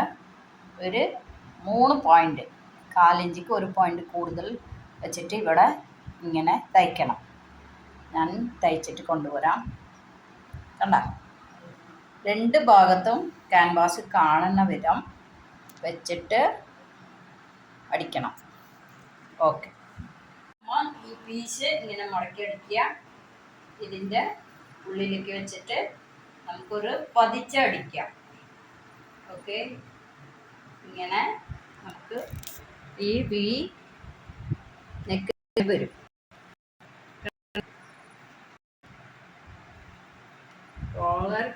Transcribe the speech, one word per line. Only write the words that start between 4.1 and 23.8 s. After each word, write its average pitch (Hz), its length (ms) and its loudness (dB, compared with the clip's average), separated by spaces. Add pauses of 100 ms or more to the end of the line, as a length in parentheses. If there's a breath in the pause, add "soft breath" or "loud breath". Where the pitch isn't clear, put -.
കൂടുതൽ 170 340 -6 (560)
വെച്ചിട്ട് 165 400 -10
ഇവിടെ 170 240 6 (600)
ഇങ്ങനെ 160 280 0 (220)
തയ്ക്കണം. 165 420 4 (960)
ഞാൻ 160 140 2 (340)
തയ്ച്ചിട്ട് 160 480 -2
കൊണ്ടുവരാം. 151 500 0 (1200)
കണ്ട, 196 160 4 (1300)
രണ്ട് 233 300 2 (120)
ഭാഗത്തും 190 500 8 (320)
ക്യാൻവാസ് 175 500 4 (140)
കാണുന്ന 180 560 4
വിധം 170 260 0 (840)
വെച്ചിട്ട് 170 560 -2 (1500)
അടിക്കണം. 151 400 -6 (1160)
ഓക്കെ, - 200 -8 (1400)
ഈ 226 40 -16 (140)
പീസ് 240 420 -6 (140)
ഇങ്ങനെ 403 300 -8
മടക്കി 208 340 -6
അടിക്കുക. 202 320 -6 (1040)